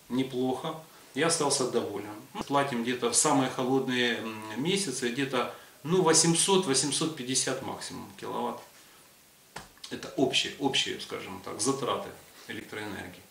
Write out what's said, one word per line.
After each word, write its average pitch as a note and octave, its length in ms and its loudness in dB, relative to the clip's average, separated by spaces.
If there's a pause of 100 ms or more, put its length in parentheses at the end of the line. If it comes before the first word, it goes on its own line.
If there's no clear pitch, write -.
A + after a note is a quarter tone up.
(100)
неплохо. C3 640 0 (400)
Я C3+ 120 2
остался C3+ 440 2
доволен. G#2 440 -2 (200)
Мы G#3+ 80 -6
платим C3+ 400 2
где-то A#2+ 280 0
в - 40 0
самые C3+ 360 4
холодные, B2 680 2
м, A2 460 -6
месяцы D3+ 480 0
где-то, C3 440 -2 (300)
ну, F3+ 180 4
восемьсот, E3 640 6
восемьсот C3+ 500 2
пятьдесят C3 460 -2
максимум G2 440 -8 (120)
киловатт. A#2 420 -4 (1300)
Это - 260 -8
общие, - 420 2
общие, G#2 420 0
скажем G2 440 -10
так, F#2+ 160 -8
затраты A2 480 0 (400)
электроэнергии. G2+ 720 -10 (100)